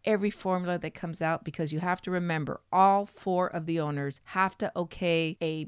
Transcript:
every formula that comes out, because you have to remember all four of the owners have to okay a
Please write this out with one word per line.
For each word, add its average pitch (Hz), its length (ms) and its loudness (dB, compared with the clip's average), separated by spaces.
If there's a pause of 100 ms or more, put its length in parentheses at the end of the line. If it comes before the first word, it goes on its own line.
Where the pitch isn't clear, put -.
every 208 280 2
formula 180 480 -2
that 160 160 -6
comes 165 260 -8
out, 165 220 0
because 156 280 -4
you 156 80 -4
have 180 220 -2
to - 80 -8
remember 165 500 -2 (120)
all 196 340 6
four 180 420 0
of 165 200 -6
the 165 120 0
owners 143 440 -2
have 190 340 0
to 208 180 -2
okay 165 640 0
a 156 280 -2